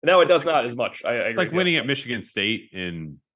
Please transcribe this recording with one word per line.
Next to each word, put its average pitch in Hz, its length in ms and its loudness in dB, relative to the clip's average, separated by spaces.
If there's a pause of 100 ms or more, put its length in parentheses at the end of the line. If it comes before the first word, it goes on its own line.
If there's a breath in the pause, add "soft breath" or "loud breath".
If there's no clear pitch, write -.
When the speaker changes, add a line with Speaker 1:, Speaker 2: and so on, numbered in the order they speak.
Speaker 1:
No, 180 160 6
it 170 60 6
does 170 180 4
not 151 200 2
as 120 120 -6
much. 117 280 -6
I, - 40 -2
I 117 60 -2
agree 113 200 -2
Speaker 2:
Like 170 140 0
Speaker 1:
with - 60 -10
you. - 20 0
Speaker 2:
winning 180 200 2
at 127 100 -2
Michigan 123 360 -4
State 104 500 -4
in 85 460 -10 (180)